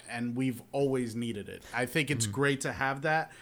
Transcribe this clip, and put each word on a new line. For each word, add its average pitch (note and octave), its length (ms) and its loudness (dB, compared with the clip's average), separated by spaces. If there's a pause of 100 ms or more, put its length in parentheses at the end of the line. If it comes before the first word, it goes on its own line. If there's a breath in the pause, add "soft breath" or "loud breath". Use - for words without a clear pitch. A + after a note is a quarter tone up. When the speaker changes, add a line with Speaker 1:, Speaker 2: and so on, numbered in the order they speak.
(100)
Speaker 1:
and A#2+ 240 -2
we've B2+ 280 0 (100)
always C3 420 2
needed A2 340 -4
it. F#2 140 -12 (120)
I B2 120 2
think D3 240 0
it's A#2 160 2
Speaker 2:
Mm-hmm. G2+ 80 -4
Speaker 1:
great C#3 280 2
to C3 100 -2
have C3+ 300 0
that. D#3 280 2 (120)